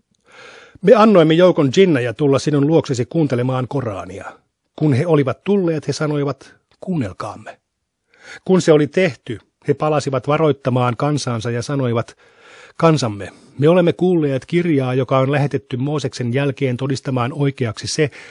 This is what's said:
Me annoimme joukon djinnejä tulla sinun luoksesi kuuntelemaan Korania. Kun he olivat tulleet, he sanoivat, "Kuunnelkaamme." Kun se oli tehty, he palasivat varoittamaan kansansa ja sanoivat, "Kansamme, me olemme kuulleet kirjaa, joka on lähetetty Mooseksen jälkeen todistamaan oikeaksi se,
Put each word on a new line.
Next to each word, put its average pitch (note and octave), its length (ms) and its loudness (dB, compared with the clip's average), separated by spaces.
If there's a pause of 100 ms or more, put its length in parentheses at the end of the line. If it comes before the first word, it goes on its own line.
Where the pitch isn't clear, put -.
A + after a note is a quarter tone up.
(840)
Me G3 120 6
annoimme G3 400 6
joukon E3 380 4
djinnejä C#3 400 2
tulla C#3 260 0
sinun C#3+ 280 0
luoksesi C#3 400 0
kuuntelemaan B2+ 600 -2
Korania. G2 640 -8 (440)
Kun D#3 160 2
he C3+ 140 0
olivat D3 380 0
tulleet, F3 440 -2
he C#3+ 40 -4
sanoivat, D3 600 -6 (260)
"Kuunnelkaamme." G#2+ 800 -8 (840)
Kun F#3 180 2
se E3 100 4
oli D3+ 140 4
tehty, C3 520 -4 (300)
he C#3+ 60 0
palasivat C#3+ 540 -2
varoittamaan C3 680 0
kansansa C3 540 -4
ja A#2 120 -6
sanoivat, B2 540 -4 (600)
"Kansamme, A#2+ 560 0 (260)
me C#3 100 2
olemme E3+ 240 4
kuulleet D#3 540 0
kirjaa, D3 480 -2
joka C3 240 0
on C3 140 0
lähetetty C#3 440 -2
Mooseksen B2+ 580 -4
jälkeen C3+ 420 -2
todistamaan B2+ 560 -4
oikeaksi C3 540 -4
se, D3 240 -2 (200)